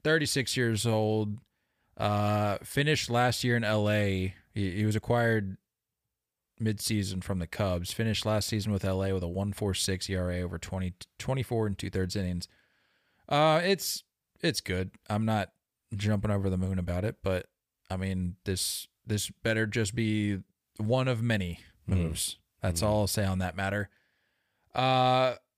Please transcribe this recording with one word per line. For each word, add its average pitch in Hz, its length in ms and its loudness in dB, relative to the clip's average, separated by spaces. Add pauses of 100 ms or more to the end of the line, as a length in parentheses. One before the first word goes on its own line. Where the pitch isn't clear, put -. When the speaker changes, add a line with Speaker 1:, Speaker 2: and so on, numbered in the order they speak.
Speaker 1:
Thirty-six 156 540 0
years 113 300 2
old. 107 500 2 (600)
Uh, 104 680 2
finished 143 460 0
last 120 340 2
year 120 140 2
in 113 60 0
L 107 260 2
A. 98 440 0 (200)
He, 98 180 -2
he 104 140 0
was 107 100 2
acquired 113 640 0 (1000)
midseason 101 640 -2
from 95 160 -4
the 85 60 -4
Cubs. 90 480 -2
Finished 113 320 -2
last 107 220 0
season 107 240 -2
with 98 140 0
L 95 180 0
A 98 100 0
with 92 80 0
a 87 60 -2
one 95 260 -2
four 101 220 -2
six - 340 -2
E 98 60 -2
R 90 160 0
A 90 100 -2
over 87 160 -6
twenty, 92 360 -6 (260)
twenty-four 123 480 -2
and 98 100 -4
two-thirds 95 380 -2
innings. 90 320 -2 (840)
Uh, 156 340 4
it's, - 400 -2 (380)
it's 160 200 0
good. 92 300 -2 (180)
I'm 110 160 0
not 107 260 0 (440)
jumping 107 360 2
over 98 180 2
the 92 80 2
moon 92 220 0
about 90 260 -2
it, 117 160 -4
but, 92 260 0 (440)
I 95 60 -2
mean, 92 380 -2 (100)
this, - 420 -2 (180)
this 107 240 -2
better 110 380 0
just 107 260 0
be 107 460 0 (380)
one 127 320 2
of 117 120 0
many 98 380 0 (300)
Speaker 2:
Mm-hmm. 92 120 2
Speaker 1:
moves. - 360 -4 (240)
That's 87 200 -2
Speaker 2:
Mm-hmm. 107 80 2
Speaker 1:
all 107 120 2
I'll 98 60 2
say 101 180 0
on 95 140 0
that 90 160 -2
matter. 98 340 -2 (840)
Uh, 127 640 4 (220)